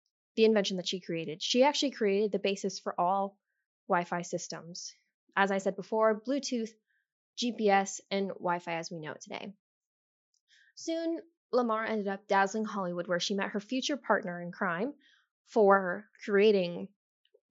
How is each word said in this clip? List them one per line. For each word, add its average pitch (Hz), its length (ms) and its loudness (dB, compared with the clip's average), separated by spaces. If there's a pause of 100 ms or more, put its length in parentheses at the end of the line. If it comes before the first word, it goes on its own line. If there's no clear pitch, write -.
(360)
the 220 100 6
invention 202 320 4
that 175 100 -8
she 185 120 -4
created. 165 420 -6
She 247 220 4
actually 285 280 2
created 202 400 0
the 202 80 -2
basis 196 400 -4
for - 180 -8
all 196 400 0 (520)
Wi-Fi 175 320 0
systems. 170 720 -10 (420)
As 196 160 4
I 196 60 0
said 190 180 -2
before, 220 460 0
Bluetooth, 254 500 -4 (680)
G 240 140 -2
P 214 200 2
S, 196 300 2 (100)
and 196 180 -2
Wi-Fi 175 460 -4
as 165 160 -8
we 165 80 -10
know 151 140 -10
it - 80 -16
today. - 300 -12 (1200)
Soon, 330 440 -4 (340)
Lamarr 220 360 0
ended 214 180 -2
up 196 200 -6
dazzling 196 380 2
Hollywood, 180 420 -4
where 175 120 0
she 196 140 -2
met 196 160 -2
her 208 100 -4
future 262 380 -4
partner 175 420 0
in 175 120 -8
crime 190 420 -2 (540)
for 196 600 4 (160)
creating 196 640 4 (640)